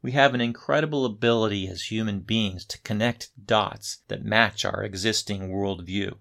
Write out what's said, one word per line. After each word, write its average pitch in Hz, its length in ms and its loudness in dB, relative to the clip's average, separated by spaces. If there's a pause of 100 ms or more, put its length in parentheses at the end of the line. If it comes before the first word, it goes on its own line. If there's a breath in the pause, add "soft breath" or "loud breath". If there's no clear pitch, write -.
We 123 120 -4
have 139 200 6
an 123 80 0
incredible 143 640 0
ability 110 600 2
as 92 160 -8
human 110 380 -2
beings 104 460 -2
to - 160 -12
connect 117 480 -2 (160)
dots - 600 0
that 104 180 -8
match 107 400 2
our 98 200 -2
existing 98 680 -2
worldview. 98 720 -4